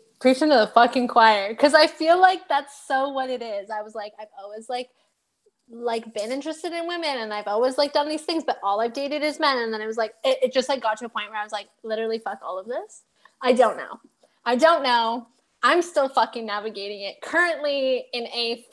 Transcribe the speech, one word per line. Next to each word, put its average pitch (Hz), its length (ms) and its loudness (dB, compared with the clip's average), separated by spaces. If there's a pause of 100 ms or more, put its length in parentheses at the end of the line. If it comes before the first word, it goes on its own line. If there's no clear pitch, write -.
(200)
preaching 262 300 4
to 294 60 6
the 214 120 4
fucking 240 400 4
choir, 220 480 4
'cause 277 180 4
I 311 140 8
feel 320 320 2
like 370 280 4
that's 277 280 -2 (120)
so 269 220 0
what 262 200 -6
it 254 120 -6
is. 208 280 -8
I 214 120 -6
was 220 140 -14
like, 214 240 -12
I've - 80 -18 (140)
always, 214 280 -16
like, 247 200 -8 (800)
like, 233 440 -6
been 214 180 -8
interested 311 420 -8
in 339 140 -6
women, 330 300 -4
and 220 160 -8
I've 208 140 -8
always, 240 300 0
like, 294 160 0
done 294 160 0
these 302 140 -4
things, 330 200 -4
but - 200 -2
all 202 180 0
I've 233 120 -2
dated 277 300 -4
is 294 160 -4
men. 277 200 2
And 226 140 -4
then 214 80 -6
it 214 60 -8
was 226 100 -6
like, 220 160 -2 (100)
it, 269 200 2
it 254 100 0
just, 254 140 2
like, 269 140 0
got 220 160 -2
to 247 80 -12
a 226 40 -10
point 208 200 -8
where 214 100 -10
I 208 40 -6
was 214 100 -12
like, 202 160 -8 (140)
"Literally, 220 360 -4
fuck 214 240 -8
all 185 160 -8
of 196 80 -16
this. 311 360 -10 (380)
I 254 120 4
don't 226 240 4
know. - 220 -14 (460)
I 240 100 2
don't 311 280 6
know." 233 440 0 (380)
I'm 320 160 4
still 294 280 0
fucking 226 360 0
navigating 202 580 -8
it, - 180 -12
currently 285 920 -2
in 240 160 -6
a 233 460 -6